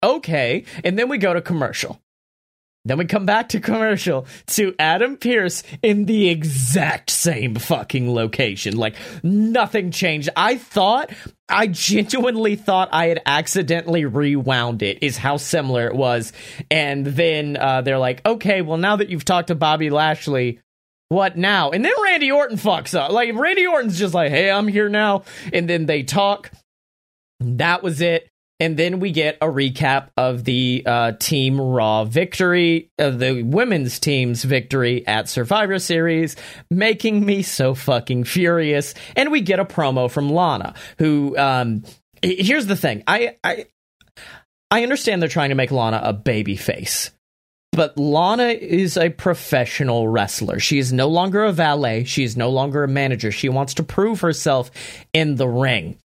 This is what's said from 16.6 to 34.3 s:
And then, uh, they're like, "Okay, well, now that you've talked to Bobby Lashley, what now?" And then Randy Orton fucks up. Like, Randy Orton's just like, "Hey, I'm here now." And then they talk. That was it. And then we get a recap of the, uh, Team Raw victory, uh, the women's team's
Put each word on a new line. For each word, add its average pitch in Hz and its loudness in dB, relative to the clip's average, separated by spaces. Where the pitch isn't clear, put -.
And 143 0
then, 151 0
uh, 131 0
they're 131 0
like, 127 -2
"Okay, 185 0
well, 160 -2
now 196 2
that 202 0
you've 170 -6
talked 175 0
to 170 0
Bobby 156 2
Lashley, 143 0
what 185 0
now?" 180 2
And 190 0
then 381 2
Randy 320 2
Orton 277 2
fucks 170 -2
up. 147 0
Like, 233 0
Randy 359 2
Orton's 247 0
just 185 -2
like, 160 2
"Hey, 165 2
I'm 202 2
here 208 0
now." 202 0
And 175 0
then 170 0
they 147 0
talk. 202 -2
That 147 0
was 170 -4
it. 170 0
And 160 0
then 180 0
we 196 -2
get 151 0
a 156 0
recap 135 0
of 123 0
the, 127 0
uh, 117 2
Team 135 0
Raw 110 2
victory, 170 2
uh, 147 2
the 127 -2
women's 151 0
team's 127 0